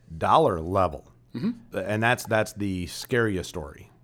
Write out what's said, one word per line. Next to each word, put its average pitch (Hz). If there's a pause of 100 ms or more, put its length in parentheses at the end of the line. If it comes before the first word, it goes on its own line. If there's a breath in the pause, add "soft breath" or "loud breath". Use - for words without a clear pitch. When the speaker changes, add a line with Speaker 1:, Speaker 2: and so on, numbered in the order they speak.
(180)
Speaker 1:
dollar 104
level. 90 (240)
Speaker 2:
Mm-hmm. 165
Speaker 1:
And 101
that's, 120
that's 110
the 95
scariest 107
story. - (140)